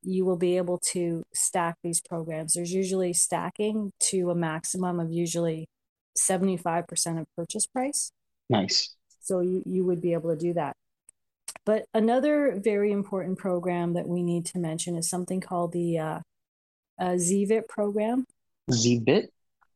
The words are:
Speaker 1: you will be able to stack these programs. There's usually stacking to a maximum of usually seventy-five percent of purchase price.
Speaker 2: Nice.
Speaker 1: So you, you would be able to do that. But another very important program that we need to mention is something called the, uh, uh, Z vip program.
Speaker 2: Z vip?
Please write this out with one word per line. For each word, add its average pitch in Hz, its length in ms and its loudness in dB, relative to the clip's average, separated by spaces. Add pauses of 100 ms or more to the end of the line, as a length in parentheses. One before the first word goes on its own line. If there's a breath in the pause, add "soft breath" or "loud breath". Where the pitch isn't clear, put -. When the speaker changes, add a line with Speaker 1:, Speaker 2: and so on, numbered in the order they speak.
Speaker 1:
you 185 220 0
will 180 120 2
be 180 200 2
able 180 220 0 (120)
to 170 320 -2 (100)
stack 170 520 0
these 170 160 -2
programs. 160 540 -4
There's 175 180 -2
usually 185 400 0
stacking 202 880 0
to 180 300 0
a 175 40 2
maximum 175 640 -2
of 165 140 -2
usually 165 560 -2 (480)
seventy-five 175 720 0
percent 165 320 -2
of 156 60 -8 (100)
purchase 170 320 -4
price. 269 420 -4 (400)
Speaker 2:
Nice. - 460 0 (240)
Speaker 1:
So 185 200 -2
you, 185 240 0
you 185 200 0
would 180 160 0
be 175 120 0
able 165 180 0
to 156 60 0
do 170 180 0
that. 143 200 -2 (920)
But 214 200 2 (100)
another 254 640 4
very 208 320 2
important 190 480 -2
program 175 560 0
that 175 140 -2
we 175 160 0
need 170 220 0
to - 120 -6
mention 170 380 -2
is 165 120 -2
something 185 320 -2
called 175 300 -2
the, 170 280 0
uh, 156 220 -4 (800)
uh, 180 160 0
Z 185 280 2
vip 220 240 2
program. 214 560 0 (480)
Speaker 2:
Z 117 340 4
vip? 156 240 4 (460)